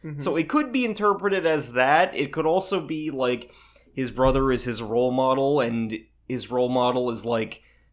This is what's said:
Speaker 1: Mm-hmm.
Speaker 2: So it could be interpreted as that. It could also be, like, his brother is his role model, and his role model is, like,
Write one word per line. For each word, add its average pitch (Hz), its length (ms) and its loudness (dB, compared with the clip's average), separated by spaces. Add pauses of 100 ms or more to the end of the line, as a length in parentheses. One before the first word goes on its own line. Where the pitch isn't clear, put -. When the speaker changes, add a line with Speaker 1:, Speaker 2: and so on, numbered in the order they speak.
Speaker 1:
Mm-hmm. 147 180 -10
Speaker 2:
So 151 160 -2
it 160 100 0
could 277 240 0
be 247 140 0
interpreted 196 600 0
as 151 280 0
that. 147 420 4
It 139 160 -2
could 156 140 -2
also 185 340 0
be, 156 320 -6
like, 123 420 -2 (400)
his 127 180 -4
brother 131 400 2
is 117 120 0
his 117 180 -6
role 120 300 0
model, 131 480 2
and 117 340 -2 (360)
his 127 200 -6
role 123 200 2
model 123 420 2
is, 107 140 -8
like, 113 360 -2 (320)